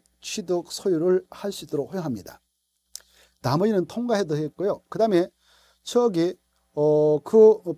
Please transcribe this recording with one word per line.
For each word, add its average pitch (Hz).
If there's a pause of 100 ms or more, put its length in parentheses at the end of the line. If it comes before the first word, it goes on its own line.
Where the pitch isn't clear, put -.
(220)
취득 175
소유를 185
할 -
수 -
있도록 143
허용합니다. 147 (1000)
나머지는 180
통과해도 202
했고요. 156
그다음에 185 (560)
저기, 185 (420)
어, 151
그 220 (160)